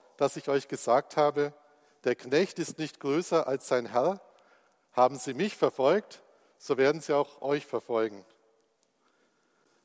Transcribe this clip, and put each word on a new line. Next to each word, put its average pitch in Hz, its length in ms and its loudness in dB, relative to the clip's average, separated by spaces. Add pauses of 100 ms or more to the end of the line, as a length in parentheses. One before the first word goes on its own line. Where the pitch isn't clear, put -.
(180)
das 139 180 0
ich 147 140 -6
euch 139 180 0
gesagt 131 500 0
habe, 147 360 2 (500)
der 120 120 0
Knecht 151 440 -2
ist - 180 -8
nicht 151 220 -10
größer 156 480 0
als 131 200 -4
sein 123 200 0
Herr. 139 340 0 (720)
Haben 127 240 4
sie 131 160 -6
mich 180 220 -4
verfolgt, 147 680 0 (380)
so 131 180 -4
werden 147 240 2
sie 151 120 -4
auch - 280 -2
euch 143 240 -2
verfolgen.“ 110 580 -4 (1600)